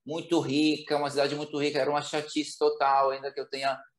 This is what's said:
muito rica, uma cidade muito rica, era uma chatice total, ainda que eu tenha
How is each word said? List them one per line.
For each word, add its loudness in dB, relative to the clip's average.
muito 0
rica, 0
uma -2
cidade 0
muito -6
rica, 0
era 2
uma 0
chatice -4
total, 4
ainda -6
que -8
eu -10
tenha -4